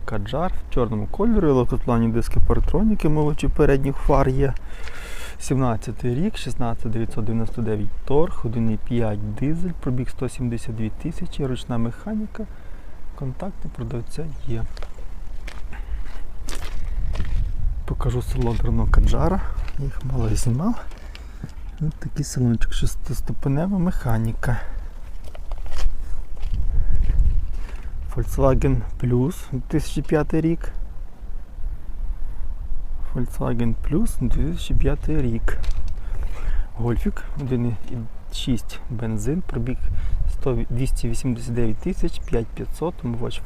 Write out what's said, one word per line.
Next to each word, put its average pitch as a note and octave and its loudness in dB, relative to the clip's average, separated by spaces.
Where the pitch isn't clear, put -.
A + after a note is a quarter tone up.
Kadjar A#2 -4
в - -4
чорному A2 0
кольорі, G#3+ 2
легкосплавні A#2+ 2
диски, A2+ 2
парктроніки, - 4
милочі D3 2
передніх C#3 4
фар C#3 2
є. C3 2
Сімнадцятий B2 -2
рік, F#3+ 0
шістнадцять A#2 0
дев'ятсот A2+ 0
дев'яносто A2+ 0
дев'ять G#2+ 0
торг, D#3 4
один A2+ 0
і G#2+ 0
п'ять G#2 -2
дизель, E3 0
пробіг B2+ -2
сто B2+ -4
сімдесят A#2 -4
дві A2 -2
тисячі, E3+ -4
ручна B2 -4
механіка, G#3+ -4
контакти - -6
продавця B2 -6
є. A2+ 0
Покажу B2 -2
салон A#2+ -2
Renault A2+ 2
Kadjar, F3 4
їх C3+ -4
мало B2+ -2
я A2 0
знімав. D3 0
Ось D3+ -2
такий D3 -6
салончик, A#2+ 2
шестиступенева D3 0
механіка. A#2+ 0
Volkswagen C3 2
Plus, B2 0
дві C3 -4
тисячі - -2
п'ятий D#3 0
рік. E3 -2
Volkswagen A#2+ 0
Plus, C3+ 0
дві B2 4
тисячі E3+ 0
п'ятий D3 4
рік. A#2 2
Гольфік, A#2 0
один B2 0
і A#2 0
шість - -2
бензин, A2+ -2
пробіг A#2 -2
сто, - 2
двісті B2 0
вісімдесят A#2 -2
дев'ять A2+ 4
тисяч, - 0
п'ять A#2 -2
п'ятсот, - -6
омивач A#2 -4